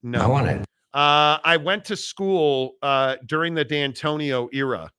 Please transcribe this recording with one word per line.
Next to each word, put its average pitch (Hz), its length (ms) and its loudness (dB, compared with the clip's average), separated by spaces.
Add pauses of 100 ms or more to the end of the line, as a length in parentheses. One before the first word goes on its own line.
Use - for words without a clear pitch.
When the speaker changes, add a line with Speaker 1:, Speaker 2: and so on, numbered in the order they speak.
Speaker 1:
No. 120 180 -2
Speaker 2:
I 110 60 2
want 131 200 2
it. - 140 -2 (320)
Speaker 1:
Uh, 147 500 4
I 165 140 4
went 190 280 -2
to 202 120 -6
school, 151 840 -2
uh, 135 440 0
during 160 300 -2
the 151 100 0
D'Antonio 143 880 -4
era 123 460 -4